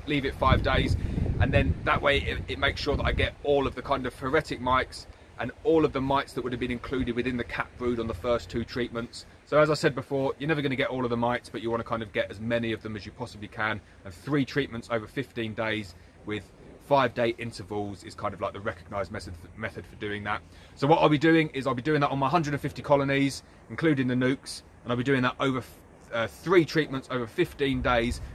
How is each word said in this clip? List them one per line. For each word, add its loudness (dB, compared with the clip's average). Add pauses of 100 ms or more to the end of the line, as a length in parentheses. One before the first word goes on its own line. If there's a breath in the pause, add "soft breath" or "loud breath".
leave 0
it -4
five 4
days. 2 (460 loud breath)
And 4
then 4
that 2
way 4
it, -4
it -6
makes 0
sure 0
that -2
I 2
get 0 (100)
all 4
of -6
the -8
kind -2
of -8
ferritic -2
mites 0 (340 loud breath)
and -4 (120)
all 6
of 4
the -2
mites 0
that -2
would -4
have -4
been -2
included -2
within 0
the -2
cap -6 (120)
brood 0
on -4
the -4
first -2
two -4
treatments. -6 (220 loud breath)
So 4
as 6
I 2
said 2
before, -2
you're -6
never 0
gonna 0
get 0
all -2
of 0
the 0
mites, 0
but -8
you -2
wanna 0
kind -4
of -10
get 0
as -12
many -2
of -4
them -8
as -12
you -12
possibly -12
can, -4 (240 soft breath)
and -14
three 0
treatments -4
over -2
fifteen -6
days -4 (320 soft breath)
with -6 (440)
five-day 4 (100)
intervals -8
is -16
kind -6
of, -14
like, -4
the -12
recognised -6
method, -10 (240)
method -8
for -20
doing -6
that. -4 (340 loud breath)
So 0
what 6
I'll 6
be 4
doing 6
is -4
I'll 0
be -4
doing 0
that 2
on -2
my 2
hundred 2
and -2
fifty -8
colonies, 4 (280 loud breath)
including 2
the 2
nukes, 0 (220)
and -4
I'll 2
be 0
doing 4
that 2
over 0
f-, -12 (340)
uh, 0
three 4
treatments -2
over -2
fifteen 0
days. 2 (140 loud breath)